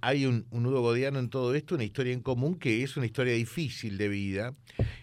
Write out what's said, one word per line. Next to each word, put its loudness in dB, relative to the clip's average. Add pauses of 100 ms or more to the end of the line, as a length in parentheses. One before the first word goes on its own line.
hay 2
un, 2
un -2
nudo 2
godiano 2
en -2
todo 0
esto, -2
una 0
historia -2
en -4
común, 0
que 2
es -6
una 0
historia 2
difícil -2
de 2
vida, -2 (480)